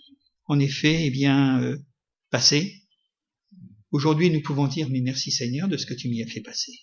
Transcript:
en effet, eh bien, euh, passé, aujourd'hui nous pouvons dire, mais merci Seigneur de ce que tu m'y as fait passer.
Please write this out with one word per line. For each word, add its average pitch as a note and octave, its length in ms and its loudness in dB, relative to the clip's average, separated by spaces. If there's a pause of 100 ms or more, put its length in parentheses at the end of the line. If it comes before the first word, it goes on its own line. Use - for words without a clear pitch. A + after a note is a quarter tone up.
(460)
en C#3+ 140 2
effet, D3+ 480 2
eh - 20 0
bien, C3+ 540 2
euh, C3+ 160 -4 (500)
passé, D3 540 0 (1040)
aujourd'hui D#3 400 4
nous D#3 120 2
pouvons C#3+ 260 0
dire, C3+ 220 -4
mais C3 120 -2
merci C3 300 -4
Seigneur C3 360 -2
de D#3+ 100 0
ce - 100 -8
que A#2+ 80 -8
tu A#2+ 140 -6
m'y A#2 120 -2
as A2 60 -8
fait G#2+ 140 -12
passer. - 420 -10